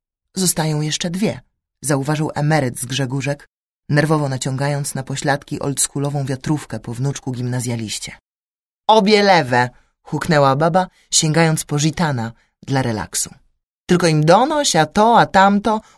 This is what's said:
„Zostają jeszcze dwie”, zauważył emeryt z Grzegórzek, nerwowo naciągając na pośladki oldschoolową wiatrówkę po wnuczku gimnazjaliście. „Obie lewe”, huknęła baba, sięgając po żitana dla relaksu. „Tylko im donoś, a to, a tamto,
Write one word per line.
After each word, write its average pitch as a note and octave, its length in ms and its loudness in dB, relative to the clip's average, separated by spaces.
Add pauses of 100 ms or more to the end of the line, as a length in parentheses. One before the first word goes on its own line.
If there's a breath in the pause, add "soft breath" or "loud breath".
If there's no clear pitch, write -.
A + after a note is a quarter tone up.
(360)
„Zostają D#3+ 440 -2
jeszcze D3+ 300 -4
dwie”, F#3 300 -4 (420)
zauważył D3 520 -2
emeryt D3 460 0
z B2 60 -10
Grzegórzek, C3+ 640 -6 (400)
nerwowo D3 400 0
naciągając C#3 640 -4
na C3+ 80 -6
pośladki C#3+ 580 -4
oldschoolową C#3 640 -4
wiatrówkę C3 560 -6
po A#2+ 140 -12
wnuczku C3 380 -6
gimnazjaliście. B2 840 -6 (680)
„Obie G#3 360 6
lewe”, B2+ 480 2 (320)
huknęła C#3+ 540 2
baba, E3+ 320 0 (220 soft breath)
sięgając D#3+ 540 2
po D3 140 -4
żitana C#3+ 540 -2 (300)
dla C3+ 200 -2
relaksu. A2 520 -6 (520)
„Tylko F3+ 200 2
im D#3 180 2
donoś, C4 520 4
a D#3 100 2
to, A3 320 4
a G3+ 80 4
tamto, G3+ 540 2 (180 soft breath)